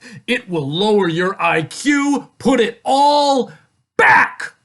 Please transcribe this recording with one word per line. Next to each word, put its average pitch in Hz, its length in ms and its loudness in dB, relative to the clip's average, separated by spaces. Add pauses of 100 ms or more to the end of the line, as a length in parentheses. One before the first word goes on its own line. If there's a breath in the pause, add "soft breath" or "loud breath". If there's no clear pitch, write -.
(280 loud breath)
It 240 220 -4
will 156 200 -4
lower 196 380 0
your 175 340 -2
I 165 200 0
Q. 285 760 -2
Put 247 220 2
it - 240 -2
all 277 720 0 (440 loud breath)
back. - 680 0